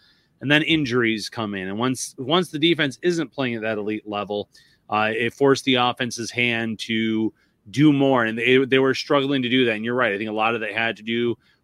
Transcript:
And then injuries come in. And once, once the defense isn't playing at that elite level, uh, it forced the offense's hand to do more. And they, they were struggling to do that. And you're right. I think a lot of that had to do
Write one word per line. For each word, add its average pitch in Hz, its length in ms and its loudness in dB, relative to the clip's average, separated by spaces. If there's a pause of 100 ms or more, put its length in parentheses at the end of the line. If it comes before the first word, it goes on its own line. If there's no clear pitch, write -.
(420)
And 127 100 -2
then 151 100 4
injuries 120 680 0
come 104 260 -6
in. 95 140 -6
And 101 100 -6
once, 127 380 -4
once 156 340 0
the 156 80 -6
defense 156 420 0
isn't 165 300 -2
playing 123 240 -4
at 110 60 -8
that 110 160 -4
elite 104 280 -6
level, 104 440 -6 (400)
uh, 107 260 0
it 117 180 -2
forced 135 300 4
the 131 120 2
offense's 120 560 -2
hand 117 480 -2
to 110 540 -2 (360)
do 143 240 4
more. 135 320 4
And 110 120 -2
they, 127 280 4
they 131 140 4
were 131 140 4
struggling 139 500 0
to 120 60 -2
do 131 160 4
that. 110 100 0
And 107 100 -6
you're 120 100 -2
right. 120 180 0
I 98 40 -4
think 110 120 -4
a 104 40 -6
lot 110 200 0
of 113 60 -4
that 107 140 -8
had 113 240 -2
to 110 60 -20
do 117 340 -2 (260)